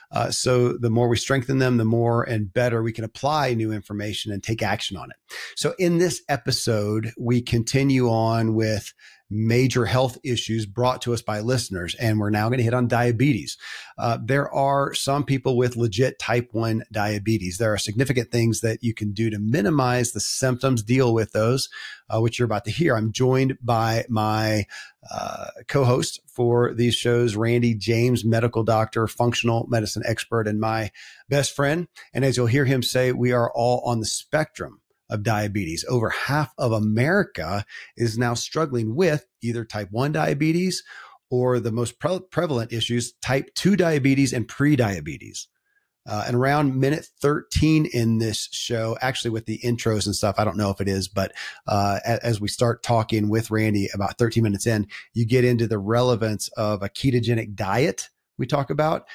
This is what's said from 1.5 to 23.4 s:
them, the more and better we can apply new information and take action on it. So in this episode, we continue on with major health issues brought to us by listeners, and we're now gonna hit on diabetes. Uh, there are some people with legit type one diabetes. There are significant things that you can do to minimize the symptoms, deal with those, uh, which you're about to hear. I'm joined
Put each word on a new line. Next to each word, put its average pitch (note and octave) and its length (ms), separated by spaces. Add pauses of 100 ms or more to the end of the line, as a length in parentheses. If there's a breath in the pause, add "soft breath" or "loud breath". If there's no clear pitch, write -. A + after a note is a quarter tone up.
them, B2+ 200
the A2+ 60
more A#2 380
and G#2 300
better A#2+ 300
we A2+ 100
can A2+ 100
apply C3+ 520
new A2 180
information G#2 580
and G2 120
take A2+ 200
action G2+ 340
on C#2+ 140
it. - 60 (400 loud breath)
So - 220
in E3+ 200
this F3 300
episode, A2 880
we A#2+ 220
continue B2+ 680
on A2+ 460
with A2 380 (380 loud breath)
major A#2 560
health B2 360
issues A2+ 440
brought B2 360
to B2 100
us A2+ 100
by G#2+ 180
listeners, G#2+ 560
and A2 240
we're G#2 100
now G#2+ 180
gonna B2+ 140
hit A2+ 120
on B2 120
diabetes. A#2 680 (420 loud breath)
Uh, A#2 240
there C3+ 320
are C#3 400
some C#3 300
people C3+ 320
with B2 200
legit A#2 440
type A#2+ 320
one A2+ 400
diabetes. G#2 680
There A2 140
are G2+ 60
significant A#2+ 520
things A#2 300
that A2+ 240
you A2+ 100
can G#2 180
do A2+ 180
to G#2+ 100
minimize B2 720
the G#2 80
symptoms, B2+ 640
deal B2 280
with A2 200
those, A#2 360 (420 loud breath)
uh, A2+ 100
which A2+ 180
you're A#2+ 80
about G#2+ 200
to A2+ 40
hear. D3 240
I'm A2 160
joined C3 520